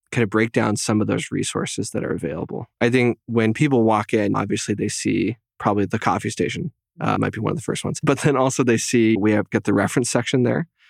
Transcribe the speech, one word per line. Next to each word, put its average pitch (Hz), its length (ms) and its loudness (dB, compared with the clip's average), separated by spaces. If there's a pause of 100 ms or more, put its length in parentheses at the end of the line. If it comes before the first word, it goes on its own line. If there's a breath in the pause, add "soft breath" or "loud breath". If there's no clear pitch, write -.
(120)
kind 120 120 2
of 101 60 0
break 113 240 2
down 107 220 2
some 107 260 0
of 104 60 0
those - 240 -2
resources - 600 -4
that - 120 -4
are - 100 -4
available. - 540 -6 (140)
I 120 80 4
think 123 360 2
when 113 280 2
people 135 300 2
walk 110 300 2
in, 104 220 2
obviously 104 400 -2
they 107 140 -2
see 101 480 -2 (220)
probably 101 260 0
the 110 140 -4
coffee 92 300 0
station, 127 420 -4 (280)
uh, 107 180 -2
might 104 160 -2
be 110 60 -10
one 104 120 -2
of - 60 -4
the - 60 -10
first - 200 -6
ones. - 200 -6
But 139 160 2
then 147 180 2
also 131 260 2
they 117 140 4
see 113 400 2
we 107 140 2
have 104 180 0
got 113 160 0
the 104 80 2
reference 98 360 0
section 123 340 0
there 120 240 0 (220 soft breath)